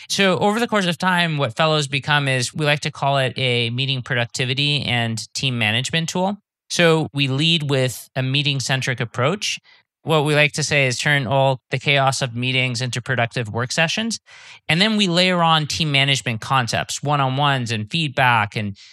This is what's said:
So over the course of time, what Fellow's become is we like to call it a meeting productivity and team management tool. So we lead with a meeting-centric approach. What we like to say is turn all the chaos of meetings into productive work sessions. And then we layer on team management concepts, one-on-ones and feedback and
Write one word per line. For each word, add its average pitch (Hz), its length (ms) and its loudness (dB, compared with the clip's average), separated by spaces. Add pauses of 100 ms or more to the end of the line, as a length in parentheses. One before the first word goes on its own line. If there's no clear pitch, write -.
So 190 300 2
over 208 200 2
the 240 100 -2
course 202 180 0
of 175 120 -2
time, 175 400 0
what 131 160 -2
Fellow's 156 320 2
become 143 400 0
is 131 260 0
we 156 140 -2
like 147 140 2
to 156 100 -6
call 139 280 0
it 131 180 0
a 120 340 0
meeting 131 320 -4
productivity 131 800 -2
and 113 520 -2
team 127 240 -2
management 127 500 0
tool. 190 300 -2 (320)
So 160 420 2
we 143 160 0
lead 151 420 0
with 131 460 -2
a 131 60 -2
meeting-centric 135 760 -2
approach. 127 600 -4 (440)
What 156 200 2
we 151 100 2
like 147 200 4
to 151 100 -2
say 139 240 2
is 120 100 -2
turn 139 300 0
all 135 320 2 (100)
the 135 80 -2
chaos 135 440 2
of 117 120 -4
meetings 127 460 -2
into 127 200 -4
productive 117 480 -2
work 117 220 -4
sessions. 208 480 -2 (500)
And 165 140 2
then 214 140 2
we 208 100 4
layer 180 360 2
on 160 260 4
team 156 240 -2
management 135 480 0
concepts, 120 640 -2
one-on-ones 135 640 0
and 107 180 -4
feedback 123 680 2
and 101 200 -4 (160)